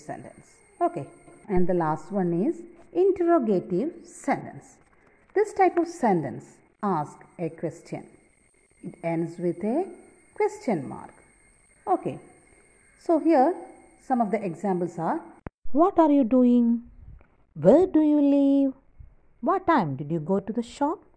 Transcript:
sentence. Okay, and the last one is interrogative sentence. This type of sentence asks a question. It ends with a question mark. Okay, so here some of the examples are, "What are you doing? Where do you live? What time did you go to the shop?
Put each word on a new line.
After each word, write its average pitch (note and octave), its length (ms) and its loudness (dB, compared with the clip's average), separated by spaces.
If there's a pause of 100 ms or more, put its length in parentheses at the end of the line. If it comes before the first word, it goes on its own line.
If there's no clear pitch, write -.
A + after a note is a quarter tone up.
sentence. - 480 -16 (360)
Okay, E4 200 -8 (400)
and F3+ 240 4
the - 80 0
last D#3 320 -4
one F#3+ 220 -2
is G#3+ 280 -4 (440)
interrogative D4 1000 0
sentence. - 720 -8 (560)
This G#4 280 0
type F4 220 2
of D#4+ 40 -8
sentence E3+ 680 -2 (300)
asks D#3+ 420 -4 (140)
a E3+ 100 -6
question. D3+ 560 -12 (760)
It - 120 -14 (200)
ends E3 240 -6
with F3 340 -4
a - 20 0 (600)
question G4 520 -4
mark. - 260 -14 (840)
Okay, D3 200 -6 (920)
so D#4+ 100 4
here D4 300 4 (580)
some B3 140 0
of G3+ 160 -2
the G#3+ 160 -6
examples F3 460 -4 (100)
are, D4+ 100 -2 (640)
"What G4 240 2
are D4 40 4 (100)
you - 20 4 (160)
doing? A#3+ 320 4 (960)
Where D4+ 180 8 (140)
do D4+ 160 4
you D4 100 4 (140)
live? C#4 340 2 (800)
What F#4 240 0
time D3+ 260 0
did D3 160 -8
you D#3 160 -6
go G3 60 0
to G3+ 220 -8
the A#3 120 -8
shop? D4+ 260 -4 (180)